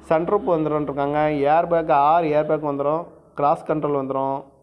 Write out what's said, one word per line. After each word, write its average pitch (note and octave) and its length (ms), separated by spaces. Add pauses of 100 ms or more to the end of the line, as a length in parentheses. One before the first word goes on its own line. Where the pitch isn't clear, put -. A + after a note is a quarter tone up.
(120)
சன்ரூஃப் F3 440
வந்துரும்னு D3+ 360
இருக்காங்க. C#3+ 280 (380)
ஏர் E3+ 160
பேக்கு, D#3+ 220 (180)
ஆறு E3+ 140 (120)
ஏர் D3+ 120
பேக் D3+ 200
வந்துரும், C#3+ 340 (340)
கிராஸ் D3+ 320
கண்ட்ரோல் D3 320
வந்துரும். C3+ 360 (240)